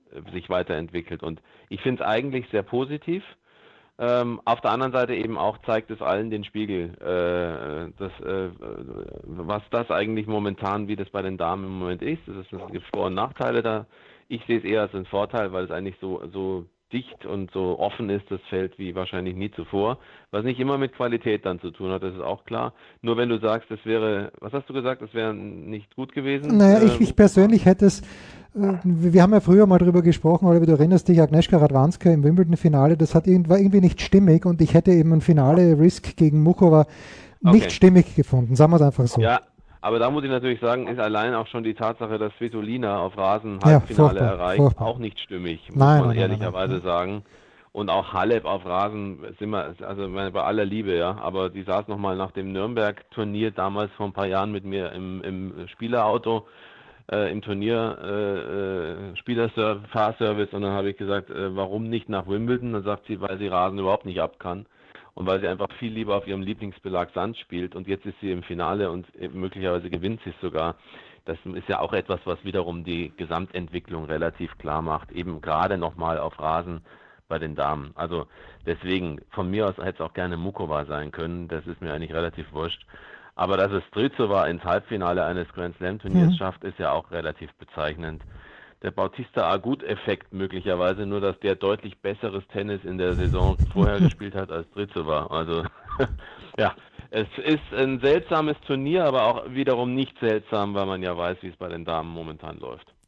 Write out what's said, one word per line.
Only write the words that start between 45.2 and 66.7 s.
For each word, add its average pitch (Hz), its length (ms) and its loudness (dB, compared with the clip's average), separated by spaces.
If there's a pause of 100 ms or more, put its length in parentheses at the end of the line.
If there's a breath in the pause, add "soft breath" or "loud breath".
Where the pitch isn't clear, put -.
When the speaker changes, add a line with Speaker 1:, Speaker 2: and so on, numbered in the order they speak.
Speaker 1:
muss 113 60 -2
Speaker 2:
Nein, 147 180 8
Speaker 1:
man 131 180 4
Speaker 2:
nein, - 0 -
nein, 113 60 0
Speaker 1:
ehrlicherweise 95 540 -2
Speaker 2:
nein, 90 60 -4
nein. - 0 -
Speaker 1:
sagen. 90 420 -4 (480 soft breath)
Und 101 180 -6
auch 92 240 -2
Halep 104 320 0
auf 92 200 -4
Rasen, 98 540 -4 (180)
sind 104 120 -8
wir, 90 320 -6
also, 98 260 -10
meine, 95 240 -8
bei 92 120 -4
aller 104 200 -2
Liebe, 101 320 -4
ja, 87 220 -2
aber 92 320 -6
die 95 140 -12
saß 101 260 -4
noch 101 80 -8
mal 98 180 -4
nach 95 160 -8
dem 98 220 -10
Nürnberg-Turnier 107 1000 -4
damals 98 460 -6
vor 107 80 -6
ein 98 80 -10
paar 98 140 -4
Jahren 95 260 -2
mit 95 100 -8
mir 98 300 -8
im, 92 300 -10
im 92 440 -10
Spielerauto, 113 800 -2 (640 soft breath)
äh, 101 200 -2
im 104 100 -6
Turnier, 110 600 -4
äh, 95 1120 -6
äh, - 40 -16
Spielerser-, 113 640 -4 (100)
Fahrservice, 107 600 -2
und 101 80 -6
dann 98 120 -2
habe 98 160 -4
ich 98 80 -10
gesagt, 98 320 -6
äh, 95 260 -8
„Warum 98 340 -6
nicht 113 200 -8
nach 95 180 -6
Wimbledon?“ 117 460 -4
Dann 104 100 -6
sagt 101 240 -6
sie, 139 140 -8
„Weil 95 180 -8
sie 101 80 -6
Rasen 92 320 -2
überhaupt 98 260 -2
nicht 90 160 -6
ab - 180 -6
kann 92 260 -10 (480 soft breath)
und 92 140 -8
weil 95 140 0
sie 95 60 -4
einfach 95 320 -6
viel 113 140 -8
lieber 107 240 -4
auf 101 100 -6
ihrem 98 140 -8
Lieblingsbelag 95 720 -8